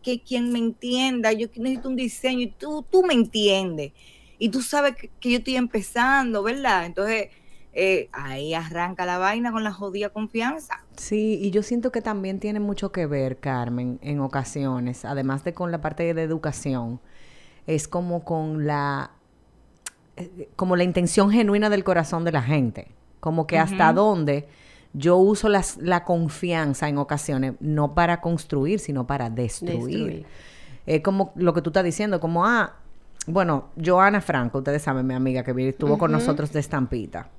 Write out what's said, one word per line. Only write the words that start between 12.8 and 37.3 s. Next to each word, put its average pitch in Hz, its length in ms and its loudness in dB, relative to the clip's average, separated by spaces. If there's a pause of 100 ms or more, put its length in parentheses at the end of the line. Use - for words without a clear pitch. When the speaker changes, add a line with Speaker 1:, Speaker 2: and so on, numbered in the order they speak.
Speaker 2:
que 170 140 -2
ver, 135 340 -2
Carmen, 123 640 -2
en 143 180 -4
ocasiones, 131 840 -4
además 135 360 -4
de - 120 -6
con 175 180 -4
la 160 80 -4
parte 165 340 -2
de 160 80 -2
educación, 139 760 -4 (680)
es 151 220 -2
como 175 360 -4
con 156 420 -2
la, 143 440 -2 (1040)
eh, 175 380 -12
como 185 220 2
la 175 80 4
intención 180 460 4
genuina 208 400 4
del 196 120 2
corazón 170 420 0
de 165 80 0
la 143 100 4
gente. 127 460 0 (320)
Como 160 260 0
que 165 120 2
hasta 180 280 4
Speaker 1:
Ujú. 160 80 6
Speaker 2:
dónde 165 540 2 (440)
yo 160 240 4
uso 202 320 6
las, 202 300 2
la 175 260 0
confianza 160 840 0
en 143 100 0
ocasiones, 139 600 -2
no 147 360 0
para 170 260 2
construir, 165 580 0
sino 135 300 -4
para 131 220 -2
destruir. 123 480 -4
Speaker 3:
Destruir. 135 480 -4 (600)
Speaker 2:
Es 156 140 2
como 196 340 0
lo 170 200 2
que 170 80 0
tú 170 80 -2
estás 190 120 4
diciendo, 180 380 0
como, 170 260 2
ah, 233 300 2 (500)
bueno, 165 440 0 (120)
Joana 190 380 6
Franco, 135 380 0
ustedes 143 240 0
saben, 131 240 0
mi 131 80 0
amiga 127 280 0
que 127 120 -4
vi-, 131 140 0
estuvo 147 300 2
con 160 140 2
Speaker 3:
Ujú. 156 80 4
Speaker 2:
nosotros 147 320 0
de 151 80 0
estampita. 120 800 -4